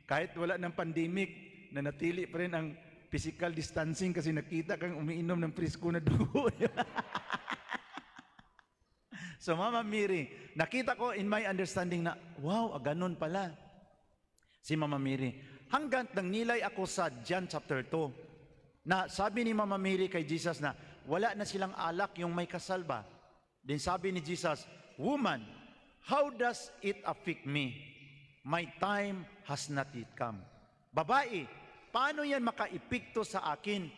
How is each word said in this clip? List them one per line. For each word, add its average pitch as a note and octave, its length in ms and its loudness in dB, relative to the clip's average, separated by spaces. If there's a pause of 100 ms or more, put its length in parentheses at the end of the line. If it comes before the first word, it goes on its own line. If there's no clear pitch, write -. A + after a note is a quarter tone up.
kahit D#3+ 320 2
wala E3+ 160 0
ng F3 160 -2
pandemic, E3+ 580 0 (460)
nanatili D3 480 0
pa - 160 -4
rin F3 160 0
ang D#3+ 120 0 (440)
physical D#3+ 400 0
distancing D#3+ 640 0
kasi D#3+ 160 2
nakita D#3+ 480 0
kang F3 160 -2
umiinom E3+ 400 0
ng E3 160 2
prisko E3+ 400 0
na E3+ 80 4
dugo. G3 480 4
<laughs> - 80 2 (2750)
So, E3+ 160 0
Mama A3+ 320 2
Mary, G3 640 0
nakita A#3+ 480 0
ko A#3+ 160 0
in G3+ 80 -2
my G#3 240 2
understanding F3+ 560 0
na, E3+ 160 0 (240)
wow, G#3+ 320 2
ah, C#3 80 -6
ganun E3 320 0
pala. E3 400 -2 (1040)
Si - 160 -2
Mama D3 240 2
Mary, C3+ 320 2 (400)
hanggang B3+ 400 2
nang F#3 160 0
nilay A#3 320 2
ako G3 240 0
sa F3 240 2 (160)
John F3 240 0
chapter D3 400 -2
two, D#3+ 240 0 (720)
na F#3 240 2
sabi A3 400 2
ni A3 80 2
Mama G3+ 240 2
Mary F#3+ 320 2
kay E3 160 0
Jesus D#3 320 0
na D3 160 0 (320)
wala G3 320 4
na G#3 80 -2
silang F#3+ 240 0
alak E3+ 480 -2
yung E3+ 160 0
may F3 160 -2
kasalba. E3+ 560 -2 (560)
Then C#3+ 160 -2
sabi F#3 320 2
ni F3+ 80 0
Jesus, D#3 480 -2 (320)
"Woman, F#3+ 480 2 (560)
how C#4+ 320 4
does A#3+ 320 0 (160)
it G3+ 240 0
affect D#3+ 400 -2
me? C#3 320 0 (640)
My E3 320 0
time G3+ 480 0 (240)
has C#3 240 -4
not C3+ 240 0
yet A#2 240 -8
come." A2 240 -4 (480)
"Babae, G3 560 2 (480)
paano D4 320 2
yan C#4 160 2
makaepekto A3+ 800 -2
sa D#3 320 0
akin? G3 320 -2 (100)